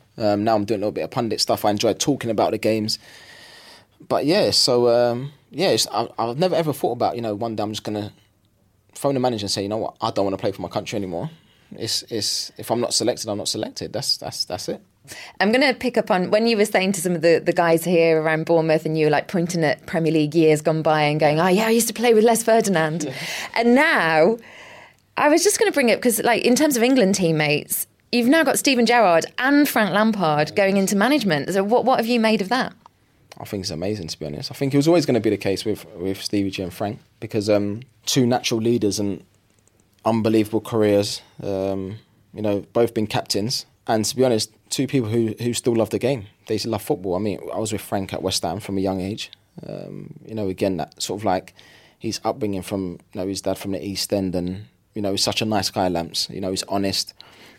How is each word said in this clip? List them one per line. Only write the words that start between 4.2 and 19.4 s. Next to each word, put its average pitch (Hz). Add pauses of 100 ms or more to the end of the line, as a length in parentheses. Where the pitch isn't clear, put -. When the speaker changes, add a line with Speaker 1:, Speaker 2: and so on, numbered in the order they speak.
Speaker 1:
yeah, 156
so, 123
um, 120 (200)
yeah, 170
it's, 110
I, 117 (100)
I've 117
never 175
ever 151
thought 131
about, 110
you 117
know, 110
one 110
day 107
I'm 104
just 107
gonna 104 (840)
phone 139
the 131
manager 120
and 98
say, 107
"You 101
know 107
what? 98
I 110
don't 98
wanna 95
play 104
for 98
my 104
country -
anymore." 95 (440)
It's, -
it's, -
if 107
I'm 117
not -
selected, 113
I'm 104
not 98
selected. 110
That's, -
that's, -
that's -
it. 180 (580)
Speaker 2:
I'm 190
gonna 262
pick 240
up 214
on 185
when 214
you 233
were 202
saying 202
to 165
some 180
of 160
the, 165
the 170
guys 165
here 165
around 160
Bournemouth 160
and 160
you 156
were, 151
like, 147
pointing 170